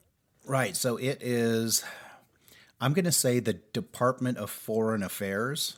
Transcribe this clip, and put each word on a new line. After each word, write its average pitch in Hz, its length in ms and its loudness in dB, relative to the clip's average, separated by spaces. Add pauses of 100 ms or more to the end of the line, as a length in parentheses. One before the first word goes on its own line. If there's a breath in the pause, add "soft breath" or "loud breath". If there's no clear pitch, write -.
(460)
Right. 127 320 0
So 120 180 0
it 131 260 -2
is, 117 600 2 (960 loud breath)
I'm 131 140 4
gonna 175 180 2
say 123 300 4
the 113 120 2 (200)
Department 123 640 0
of 104 120 -6
Foreign 110 540 0
Affairs, 104 760 -4